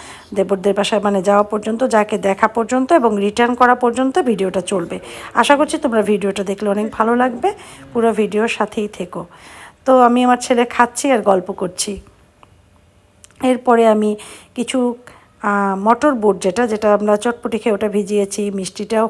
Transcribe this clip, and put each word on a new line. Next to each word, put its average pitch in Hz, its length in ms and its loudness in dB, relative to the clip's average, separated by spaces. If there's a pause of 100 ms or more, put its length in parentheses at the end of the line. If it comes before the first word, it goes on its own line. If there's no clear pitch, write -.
(340)
দেবরদের 196 400 0
বাসায় 202 260 0
মানে 202 220 0
যাওয়া 202 200 4
পর্যন্ত, 220 420 -2
যাকে 214 340 2
দেখা 190 300 2
পর্যন্ত 254 440 0
এবং 233 240 4
রিটার্ন 208 380 0
করা 247 200 4
পর্যন্ত 254 440 0
ভিডিওটা 196 420 -2
চলবে। 180 400 -6 (340)
আশা 254 220 4
করছি 302 220 0
তোমরা 226 240 0
ভিডিওটা 196 420 -2
দেখলে 196 260 -4
অনেক 208 200 -2
ভালো 233 260 0
লাগবে, 247 360 0 (400)
পুরো 226 200 0
ভিডিওর 208 360 -2
সাথেই 208 400 -6
থেকো। 180 380 -12 (580)
তো 262 160 6
আমি 240 240 4
আমার 247 160 4
ছেলে 240 240 0
খাচ্ছি 240 460 -2
আর 254 80 4
গল্প 190 340 0
করছি। 190 480 -8 (1400)
এরপরে 247 440 4
আমি 214 300 2 (380)
কিছু, 247 400 -2 (480)
আহ, 202 340 0
মটর 240 380 2
বুট 208 280 2
যেটা, 220 240 0
যেটা 214 280 2
আমরা 208 220 2
চটপটি 233 420 -4
খেয়ে 220 160 0
ওটা 208 140 -2
ভিজিয়েছি, 202 640 -2
মিষ্টিটাও 202 600 -4